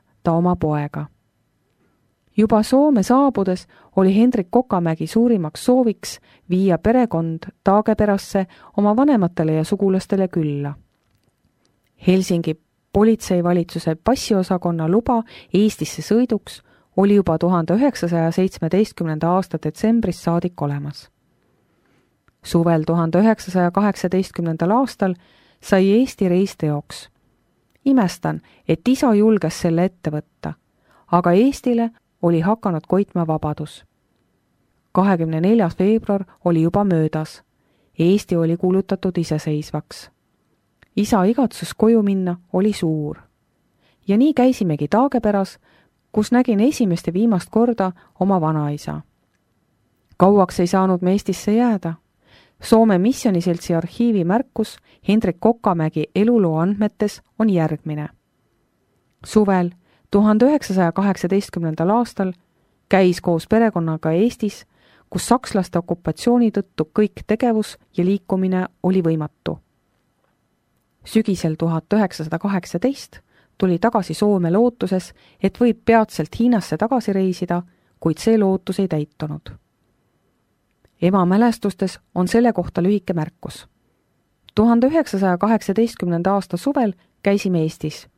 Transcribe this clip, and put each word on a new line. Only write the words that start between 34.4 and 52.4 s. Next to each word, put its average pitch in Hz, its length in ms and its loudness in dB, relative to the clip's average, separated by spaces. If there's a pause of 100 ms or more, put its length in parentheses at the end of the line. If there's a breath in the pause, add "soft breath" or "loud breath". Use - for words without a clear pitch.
Kahekümne 165 480 0
neljas 190 380 2
veebruar 202 460 0 (200 soft breath)
oli 170 180 2
juba 180 220 0
möödas. 160 580 -2 (560)
Eesti 185 380 2
oli 165 200 0
kuulutatud 185 640 -2
iseseisvaks. 151 920 -6 (840)
Isa 202 280 2
igatsus 226 500 -2
koju 226 280 4
minna 185 340 -2 (160)
oli 196 200 0
suur. 156 460 -4 (920)
Ja 196 100 2
nii 285 160 4
käisimegi 190 540 0
Taageperas, 214 720 0 (540 soft breath)
kus 214 200 -2
nägin 240 280 2
esimest 214 460 0
ja 170 60 -4
viimast 202 380 0
korda 220 420 0 (280 soft breath)
oma 185 200 2
vanaisa. 151 600 -4 (1160)
Kauaks 190 440 2
ei 175 60 2
saanud 185 360 0
me 180 100 2
Eestisse 202 400 -2
jääda. 214 420 0 (680 soft breath)